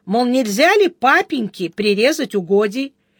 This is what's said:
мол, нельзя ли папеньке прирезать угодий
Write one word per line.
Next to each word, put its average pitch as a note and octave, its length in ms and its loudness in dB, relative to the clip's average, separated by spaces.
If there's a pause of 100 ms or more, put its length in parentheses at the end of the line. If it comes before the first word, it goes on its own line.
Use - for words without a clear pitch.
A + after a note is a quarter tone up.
мол, A#3 200 0
нельзя B3 520 2
ли G4 100 4
папеньке C4 840 -2
прирезать G#3+ 640 -2
угодий G#3 600 -2 (260)